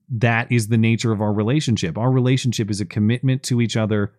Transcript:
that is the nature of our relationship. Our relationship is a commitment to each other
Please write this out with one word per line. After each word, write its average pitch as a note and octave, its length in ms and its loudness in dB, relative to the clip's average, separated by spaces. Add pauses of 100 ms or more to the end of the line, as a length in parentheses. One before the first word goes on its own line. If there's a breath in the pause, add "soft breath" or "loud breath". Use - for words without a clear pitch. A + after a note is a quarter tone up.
that A#2 420 0
is A#2 180 0
the A#2 80 4
nature A2+ 340 2
of G2+ 100 -2
our G#2+ 120 0
relationship. G#2+ 640 0
Our B2 140 0
relationship B2+ 580 0
is G2+ 100 -4
a G#2 60 -4
commitment A#2+ 580 0
to A#2+ 160 -2
each A2+ 160 0
other G#2 440 -2